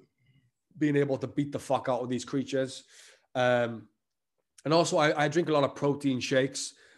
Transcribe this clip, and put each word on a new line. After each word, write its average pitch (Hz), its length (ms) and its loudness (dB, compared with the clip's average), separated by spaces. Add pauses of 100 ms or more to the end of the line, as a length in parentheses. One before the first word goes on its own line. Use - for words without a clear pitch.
(760)
being 147 200 2
able 139 220 2
to 139 80 -6
beat 143 260 -4
the 131 60 -6
fuck 127 300 -2
out 123 120 0
of 123 80 -6
these 123 160 -4
creatures. 131 600 -4 (500)
Um, 120 540 0 (760)
and 143 100 2
also, 170 240 2
I, 151 260 4
I 151 40 2
drink 151 200 0
a 156 40 0
lot 143 120 4
of 127 100 -2
protein 139 460 0
shakes, 139 540 -2 (240)